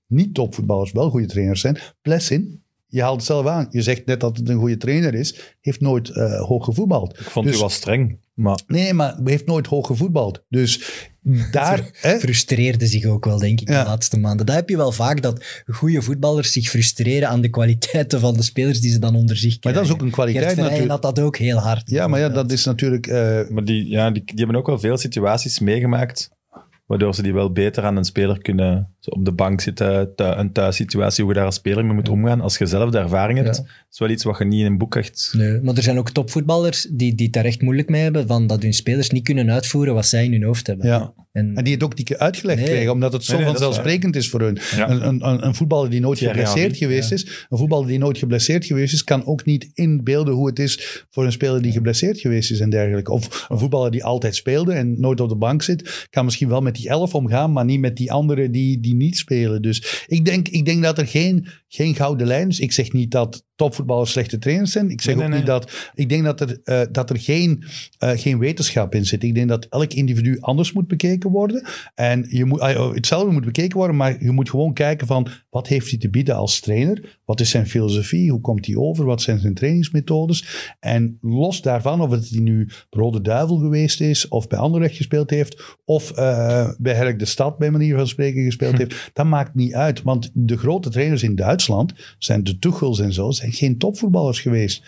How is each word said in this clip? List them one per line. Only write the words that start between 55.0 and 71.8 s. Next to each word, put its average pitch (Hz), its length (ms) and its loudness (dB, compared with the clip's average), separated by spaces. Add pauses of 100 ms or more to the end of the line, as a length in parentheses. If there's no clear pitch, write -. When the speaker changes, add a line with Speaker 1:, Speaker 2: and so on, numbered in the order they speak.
Speaker 1:
nooit 127 200 2
op 123 80 0
de 113 80 -2
bank 120 260 0
zit, - 480 -6
kan 127 140 0
misschien 123 240 0
wel 123 120 2
met 127 140 0
die 117 140 -8
elf 165 260 0
omgaan, 139 380 2
maar 131 120 2
niet 135 160 2
met 123 160 0
die 123 160 -4
andere 139 380 2
die, 131 300 0
die 117 180 2
niet 165 200 2
spelen. 113 440 0
Dus 110 440 -4
ik 165 180 2
denk, 180 240 2
ik 160 160 0
denk 165 180 2
dat 160 160 2
er 151 80 0
geen, 170 400 0 (220)
geen 156 260 0
gouden 139 320 0
lijn 139 220 2
is. 180 120 0
Ik 165 120 0
zeg 120 200 0
niet 123 180 0
dat 120 360 -2 (100)
topvoetballers 123 540 0
slechte 117 280 -2
trainers 151 340 0
zijn. 202 180 0
Ik 117 100 -8
zeg - 140 0
Speaker 2:
Nee, 156 100 0
Speaker 1:
ook 156 60 0
Speaker 2:
nee, 147 100 2
Speaker 1:
niet 131 80 0
Speaker 2:
nee. 131 100 2
Speaker 1:
dat, - 360 -10
ik 143 140 -2
denk 156 160 2
dat 151 160 -2
er, 120 240 -4
eh, 127 160 0 (120)
dat 120 180 -2
er 123 80 0
geen, 160 460 0 (340)
eh, 123 160 0
geen 123 240 0
wetenschap 127 560 0
in 104 120 2
zit. 104 160 -2
Ik 117 120 0
denk 120 140 2
dat 117 220 0
elk 151 220 0
individu 123 480 2
anders 143 320 0
moet 190 140 0
bekeken 180 440 0
worden. 208 360 0 (280)